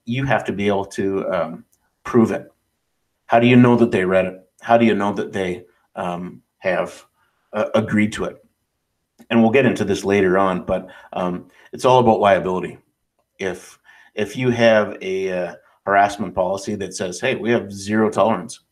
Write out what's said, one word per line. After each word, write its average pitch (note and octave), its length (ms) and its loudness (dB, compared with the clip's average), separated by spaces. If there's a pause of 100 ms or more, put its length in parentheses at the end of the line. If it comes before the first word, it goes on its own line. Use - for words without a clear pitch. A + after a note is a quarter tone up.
you C3 180 -4
have A2 200 0
to A#2 80 -6
be G2+ 160 -2
able G2 180 -2
to, G2 420 -4
um, F2+ 360 -6 (380)
prove A2 300 2
it. - 180 -10 (760)
How A#2 120 2
do A#2+ 80 4
you B2 100 6
know B2 200 6
that A2+ 140 2
they F#2+ 140 0
read F#2 200 2
it? - 240 -12 (140)
How A#2 160 4
do A#2 80 4
you G#2+ 80 2
know G2+ 180 -2
that F#2+ 200 -8
they, F2+ 340 -6 (280)
um, F2+ 480 -10 (160)
have, F2 460 -4 (480)
uh, G#2+ 220 -2
agreed G#2+ 400 0
to F#2+ 100 -6
it? - 180 -12 (840)
And A#2 120 2
we'll A2 120 4
get C3 140 4
into G#2+ 180 0
this F#2+ 200 -4
later G2 340 2
on, F#2 260 0
but, F#2 240 -4 (240)
um, F2+ 360 -6 (240)
it's - 120 -14
all B2+ 160 6
about A2+ 180 4
liability. F#2 600 0 (600)
If, - 400 -10 (360)
if G#2 220 -6
you B2+ 140 0
have A2 500 4
a, F#2+ 300 -4
uh, F2+ 240 -6 (320)
harassment G2 480 0
policy F#2+ 400 -4
that F#2+ 200 -8
says, F#2 260 -8
"Hey, C3 160 -2
we G#2+ 140 -4
have G2+ 220 -2
zero G#2 380 -2
tolerance. G2 500 -2 (120)